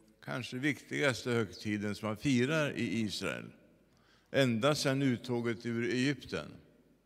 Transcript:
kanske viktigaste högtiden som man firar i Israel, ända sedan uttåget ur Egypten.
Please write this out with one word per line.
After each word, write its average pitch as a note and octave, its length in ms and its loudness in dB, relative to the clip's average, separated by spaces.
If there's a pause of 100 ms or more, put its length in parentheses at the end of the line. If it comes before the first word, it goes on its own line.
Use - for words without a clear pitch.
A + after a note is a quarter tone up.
(260)
kanske B2+ 320 -6
viktigaste C3+ 720 0
högtiden G#2 640 0
som A2 120 -6
man G#2+ 100 -4
firar C#3+ 540 2
i A2+ 280 -2
Israel, E2+ 460 -4 (880)
ända C3 440 4
sedan C#3 260 2
uttåget A#2+ 640 0
ur A#2 280 0
Egypten. B2+ 540 -2 (580)